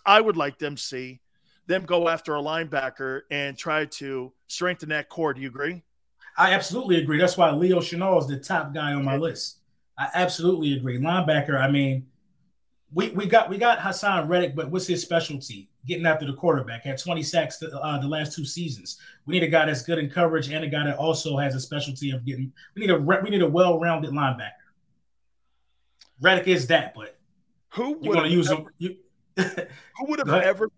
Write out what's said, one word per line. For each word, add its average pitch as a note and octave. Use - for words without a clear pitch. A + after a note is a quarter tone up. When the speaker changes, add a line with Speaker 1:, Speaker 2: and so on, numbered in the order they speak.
Speaker 1:
I G#3
would G#3+
like C#3+
them D3
see C3
them F#3
go E3+
after E3
a D3
linebacker C#3
and C#3
try D#3
to C3+
strengthen F3
that D3+
core. D#3
Do C3
you C3+
agree? C#3+
Speaker 2:
I F#3
absolutely F#3+
agree. D3
That's F3
why E3+
Leo F3
Chenal F3+
is C#3
the C#3
top D3+
guy D3
on C#3
my C3+
Speaker 1:
Yeah. C#3+
Speaker 2:
list. -
I C#3
absolutely F3
agree. B2
Linebacker, D3+
I C#3
mean, C3+
we, G#3+
we G3+
got, G#3+
we G3
got A#3
Hassan F#3
Reddick, E3+
but D3
what's F3+
his F3
specialty? C#3+
Getting D#3+
after D#3
the C#3
quarterback. C3+
Had C#3
twenty E3+
sacks D#3
the, D#3
uh, D3
the C3+
last D3+
two D3+
seasons. C#3
We D3+
need F3
a D#3+
guy D#3
that's C#3+
good E3
in D3
coverage D#3+
and D#3
a D#3
guy D3
that C#3+
also D#3
has C#3
a B2+
specialty C#3
of B2
getting, C3
we G#3
need G3
a E3
re-, E3+
we G#3
need G3+
a D#3+
well-rounded E3
linebacker. C3+
Reddick F3+
is D3
that, D#3
but -
Speaker 1:
Who B3
Speaker 2:
you're D4
Speaker 1:
would A3
Speaker 2:
gonna E3
Speaker 1:
have D#3
Speaker 2:
use E3
him, D#3
Speaker 1:
ever, -
Speaker 2:
you F3+
<laughs> -
Speaker 1:
who -
would D4+
have C4+
Speaker 2:
Go D3
ahead. F3+
Speaker 1:
ever G3+